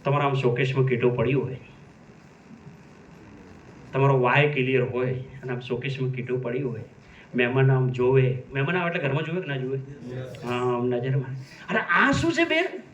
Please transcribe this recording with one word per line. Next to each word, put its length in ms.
તમારા 220
આમ 80
શોકેસમાં 540
કીટો 220
પડી 240
હોય, 220
તમારો 260
વાય 320
ક્લિયર 300
હોય 320
અને 380
આમ 80
શોકેસમાં 520
કીટો 260
પડી 240
હોય, 220
મહેમાન 360
આમ 180
જોવે, 540
મહેમાન 240
આવે 120
એટલે 100
ઘરમાં 240
જોવે 180
કે 60
ના 100
જોવે? 220
હા, 320
આમ 80
નજર 320
મારે, 180
"અરે 100
આ 320
શું 200
છે 120
બેન?" 220